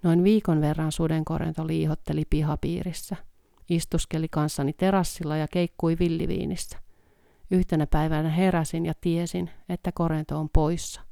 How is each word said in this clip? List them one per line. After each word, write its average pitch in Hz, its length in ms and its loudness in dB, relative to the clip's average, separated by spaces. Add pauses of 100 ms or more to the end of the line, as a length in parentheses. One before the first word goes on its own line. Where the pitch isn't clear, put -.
Noin 175 220 4
viikon 196 360 4
verran 156 320 0
sudenkorento 160 720 -2
liihotteli 156 640 -2
pihapiirissä, 160 840 -2 (540)
istuskeli 160 580 -2
kanssani 151 440 0
terassilla 175 640 0
ja 151 120 -2
keikkui 170 500 0
villiviinissä. 165 800 -2 (720)
Yhtenä 175 360 2
päivänä 156 420 2
heräsin 170 580 2
ja 160 140 -2
tiesin, 170 500 -2 (180)
että 180 260 -4
korento 156 460 -2
on 151 120 -4
poissa. 160 480 2 (120)